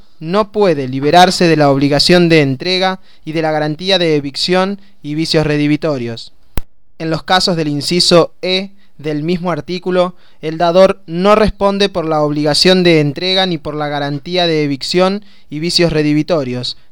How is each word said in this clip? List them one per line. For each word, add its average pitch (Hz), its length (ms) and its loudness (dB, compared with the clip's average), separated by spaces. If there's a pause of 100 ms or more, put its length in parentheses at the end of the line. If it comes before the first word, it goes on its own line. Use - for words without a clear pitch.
(200)
no 190 320 -2
puede 165 340 0
liberarse 156 600 2
de 160 100 4
la 147 140 4
obligación 143 580 4
de 160 140 6
entrega 180 580 -2 (240)
y 156 80 -10
de 160 100 -4
la 156 100 -2
garantía 151 460 -2
de 160 180 2
evicción 180 640 -2 (220)
y 147 120 -8
vicios 160 320 0
redivitorios. 147 840 -2 (680)
En 160 120 -6
los 151 120 -6
casos 185 340 0
del 160 120 -2
inciso 160 720 2
E 185 300 -4 (260)
del 147 260 -6
mismo 175 280 -4
artículo, 180 680 -4 (240)
el 160 160 -8
dador 180 500 4
no 185 280 2
responde 202 560 0
por 175 160 -6
la 156 160 0
obligación 151 600 2
de 170 180 4
entrega 185 440 -2
ni 175 140 -4
por 147 160 -10
la 151 140 -6
garantía 147 580 -4
de 156 180 0
evicción 180 580 -2 (280)
y 147 80 -8
vicios 170 340 0
redivitorios, 151 840 -2 (120)